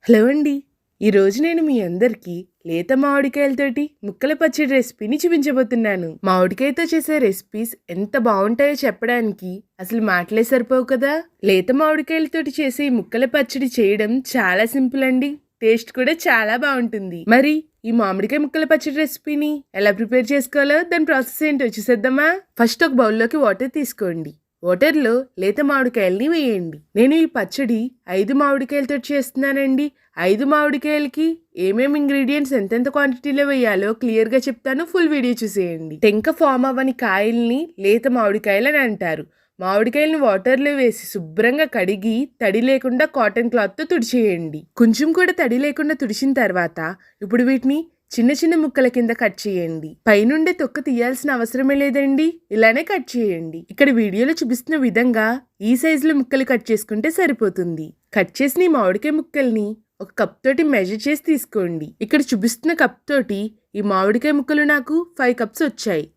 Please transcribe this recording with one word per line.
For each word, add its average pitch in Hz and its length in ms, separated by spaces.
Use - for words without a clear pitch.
హలో 220 200
అండి, 294 220
ఈరోజు 196 380
నేను 330 220
మీ 285 80
అందరికీ 185 460
లేత 170 240
మామిడికాయలతోటి 277 800
ముక్కల 262 340
పచ్చడి 302 360
రెసిపీని 240 460
చూపించబోతున్నాను. 247 880
మామిడికాయతో 190 640
చేసే 311 240
రెసిపీస్ 214 480
ఎంత 202 200
బాగుంటాయో 226 540
చెప్పడానికి 226 680
అసలు 220 260
మాటలే 190 420
సరిపోవు 254 420
కదా. 269 200
లేత 185 180
మామిడికాయలతోటి 311 760
చేసే 285 300
ఈ 254 100
ముక్కల 240 380
పచ్చడి 269 320
చేయడం 214 320
చాలా 202 400
సింపుల్ 262 360
అండి. 262 200
టేస్ట్ 226 380
కూడా 294 160
చాలా 226 300
బాగుంటుంది. 220 560
మరి 285 180
ఈ 226 140
మామిడికాయ 208 460
ముక్కల 311 260
పచ్చడి 302 300
రెసిపీని 302 480
ఎలా 202 180
ప్రిపేర్ 233 340
చేసుకోవాలో, 285 460
దాని 320 220
ప్రాసెస్ 269 280
ఏంటో 254 260
చూసేద్దామా? 262 500
ఫస్ట్ 233 280
ఒక 262 140
బౌల్లోకి 226 440
వాటర్ 214 340
తీసుకోండి. 165 520
వాటర్లో 247 460
లేత 202 260
మామిడికాయల్ని 247 640
వేయండి. 196 460
నేను 262 180
ఈ - 20
పచ్చడి 233 420
ఐదు 202 240
మామిడికాయలతో 277 560
చేస్తున్నానండి. 277 800
ఐదు 214 240
మామిడికాయలకి 294 760
ఏమేం 247 340
ఇంగ్రీడియంట్స్ 277 580
ఎంతెంత 226 360
క్వాంటిటీలో 285 560
వేయాలో 214 400
క్లియర్గా 226 460
చెప్తాను, 269 440
ఫుల్ 349 220
వీడియో 247 300
చూసేయండి. 170 600
టెంక 220 360
ఫామ్ 269 300
అవ్వని 262 240
కాయల్ని 233 560
లేత 226 320
మామిడికాయలు 214 560
అని 294 140
అంటారు. 170 380
మామిడికాయలను 254 640
వాటర్లో 247 540
వేసి 240 320
శుభ్రంగా 220 540
కడిగి 202 400
తడి 220 280
లేకుండా 262 360
కాటన్ 233 380
క్లాత్తో 220 380
తుడిచేయండి. 202 680
కొంచెం 233 260
కూడా 359 200
తడి 247 260
లేకుండా 302 360
తుడిచిన 262 300
తర్వాత 180 360
ఇప్పుడు 240 240
వీటిని 269 300
చిన్న 240 240
చిన్న 339 240
ముక్కల 269 320
కింద 233 260
కట్ 208 220
చేయండి. 165 460
పైనుండే 269 520
తొక్క 294 260
తీయాల్సిన 254 520
అవసరమే 262 440
లేదండి, 277 420
ఇలానే 226 340
కట్ 359 240
చేయండి. 165 460
ఇక్కడ 277 160
వీడియోలో 269 420
చూపిస్తున్న 254 360
విధంగా 226 400
ఈ 240 40
సైజులో 311 380
ముక్కలు 269 300
కట్ 240 200
చేసుకుంటే 214 380
సరిపోతుంది. 185 680
కట్ 190 240
చేసిన 285 280
ఈ - 80
మామిడికాయ 214 440
ముక్కల్ని 240 460
ఒక - 60
కప్ 208 240
తోటి 262 180
మెజర్ 202 320
చేసి 294 240
తీసుకోండి. 175 560
ఇక్కడ 294 160
చూపిస్తున్న 233 520
కప్ - 180
తోటి 220 300
ఈ - 20
మామిడికాయ 214 480
ముక్కలు 302 220
నాకు 294 220
ఫైవ్ 247 220
కప్స్ 226 280
వచ్చాయి. 170 360